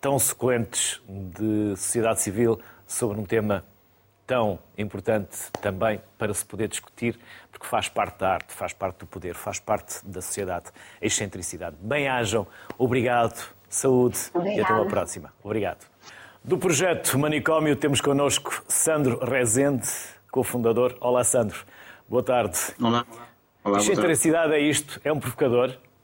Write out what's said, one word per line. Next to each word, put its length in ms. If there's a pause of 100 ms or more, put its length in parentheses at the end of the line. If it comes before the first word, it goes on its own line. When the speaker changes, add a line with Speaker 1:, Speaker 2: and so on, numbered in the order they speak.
Speaker 1:
tão 180
suculentos 880
de 680
sociedade 460
civil 360 (300)
sobre 320
um 40
tema 400 (640)
tão 320 (180)
importante 600 (260)
também 380 (180)
para 160
se 100
poder 220
discutir, 500 (360)
porque 140
faz 220
parte 300
da 120
arte, 220
faz 200
parte 260
do 80
poder, 280
faz 260
parte 440
da 160
sociedade, 460 (340)
a 60
excentricidade. 760
Bem-ajam, 680 (300)
obrigado, 720 (200)
saúde 500
e 100
até 120
uma 100
Speaker 2:
Obrigada. 360
Speaker 1:
próxima. 460 (120)
Obrigado. 420 (560)
Do 160
projeto 600
Manicômio 580
temos 240
connosco 680
Sandro 560
Rezende, 640 (420)
cofundador. 680
Olá, 240
Sandro. 400 (440)
Boa 140
tarde. 360 (220)
Speaker 3:
Olá. 80
Olá, 180 (580)
boa 140
tarde. 140
Speaker 1:
Excentricidade 640
é 60
isto? 420
É 100
um 60
provocador? 580 (280)